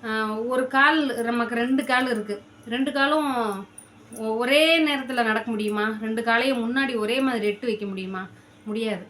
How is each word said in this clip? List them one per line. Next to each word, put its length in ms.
ஆ, 280
ஒரு 340
கால், 560
நமக்கு 320
ரெண்டு 300
கால் 240
இருக்கு, 320
ரெண்டு 240
காலும் 420
ஒ-, 200
ஒரே 500
நேரத்துல 360
நடக்க 280
முடியுமா? 500
ரெண்டு 220
காலையும் 420
முன்னாடி 300
ஒரே 240
மாதிரி 260
எட்டு 220
வைக்க 180
முடியுமா? 420
முடியாது. 460